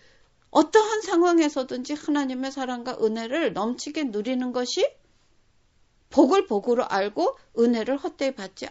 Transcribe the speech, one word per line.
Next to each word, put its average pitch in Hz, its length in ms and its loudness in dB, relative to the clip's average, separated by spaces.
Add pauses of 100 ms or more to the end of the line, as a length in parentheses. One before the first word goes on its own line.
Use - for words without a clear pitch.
(500)
어떠한 427 520 4
상황에서든지 302 920 2
하나님의 269 580 -2
사랑과 247 500 -6
은혜를 226 520 0
넘치게 254 520 -4
누리는 247 460 -2
것이 254 380 -2 (1200)
복을 370 380 4
복으로 233 380 -2
알고 208 520 -2 (200)
은혜를 233 400 2
헛되이 277 380 -4
받지 - 360 -12